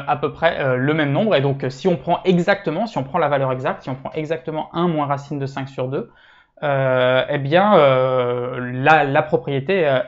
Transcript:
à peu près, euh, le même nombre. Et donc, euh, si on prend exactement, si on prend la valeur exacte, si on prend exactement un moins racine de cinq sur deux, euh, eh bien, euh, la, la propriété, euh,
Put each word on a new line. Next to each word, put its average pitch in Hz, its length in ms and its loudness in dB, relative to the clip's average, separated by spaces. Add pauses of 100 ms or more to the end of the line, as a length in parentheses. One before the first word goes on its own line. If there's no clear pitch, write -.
à 147 120 -2
peu 143 160 -4
près, 170 260 0
euh, 131 160 0
le 131 180 0
même 151 180 0
nombre. 185 240 0
Et 139 60 2
donc, 139 220 -2
euh, 127 80 -4
si - 160 -4
on 180 80 2
prend 170 300 -4
exactement, 180 600 0
si - 140 -6
on 135 40 -4
prend 139 140 -6
la 160 100 2
valeur 139 240 0
exacte, 131 320 -6
si - 60 -12
on 131 60 -6
prend - 160 -12
exactement 156 640 -6
un 170 140 0
moins 151 200 0
racine 139 320 -4
de 139 80 -4
cinq 135 200 -6
sur 131 200 -6
deux, 156 240 -6 (500)
euh, 131 680 2
eh 147 100 -2
bien, 175 360 4
euh, 127 840 2
la, 131 440 2
la 143 200 2
propriété, 156 640 0
euh, 131 200 2